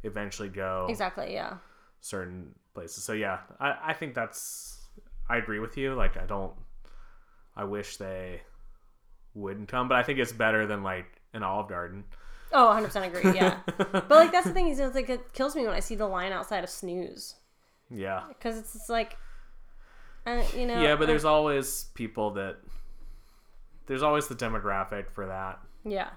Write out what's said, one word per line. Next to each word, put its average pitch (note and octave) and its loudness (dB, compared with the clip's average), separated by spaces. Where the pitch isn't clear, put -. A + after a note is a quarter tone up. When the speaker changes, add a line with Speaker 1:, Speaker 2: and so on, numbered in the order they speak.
Speaker 1:
eventually G#2 -8
go F#2+ -4
Speaker 2:
Exactly, F#3+ -4
yeah. - -6
Speaker 1:
certain F2+ -10
places. - -12
So, A#2+ -6
yeah, G#2 -4
I, C#3+ -2
I - 0
think C#3+ -8
that's, - -8
I A#2 2
agree G#2+ -2
with A2+ -8
you. C3+ -2
Like, A2+ 4
I - -2
don't, G2 -4
I G#2 -8
wish G2+ -6
they F#2 -8
wouldn't G2+ -8
come, B2+ 0
but B2+ 4
I B2 4
think C3+ 0
it's A#2 0
better A2 4
than, G#2 -2
like, F#2+ -6
an A2 -6
Olive G2 -2
Garden. F2+ -8
Speaker 2:
Oh, B3 10
a - 6
hundred G#3+ 2
percent F#3 -4
agree, F3+ 6
yeah. F#3 6
Speaker 1:
<laughs> - -4
Speaker 2:
But, - 2
like, D#4+ 12
that's F4+ 4
the E4+ -2
thing F4+ 4
is, C#4 0
it's C4 0
like, B3+ -2
it B3 -4
kills C#4+ -2
me C#4+ 0
when G3+ 0
I A#3 0
see A3+ -4
the G#3 0
line F#3+ -2
outside F#3 -4
of F3+ -8
Snooze. - -8
Speaker 1:
Yeah. F#2+ -6
Speaker 2:
'Cause A2+ -4
it's, - -12
it's - -14
like, A3+ -2
uh, A#3 2
you G3 0
know, - 2
Speaker 1:
Yeah, D3+ 6
but D#3 4
Speaker 2:
I - 4
Speaker 1:
there's D#3 4
always D3+ 4
people A2 -2
that, G2 -4
there's C3+ -2
always D3 4
the C3 -8
demographic G#2 -2
for G2 -8
that. F#2+ -8
Speaker 2:
Yeah. G3 -4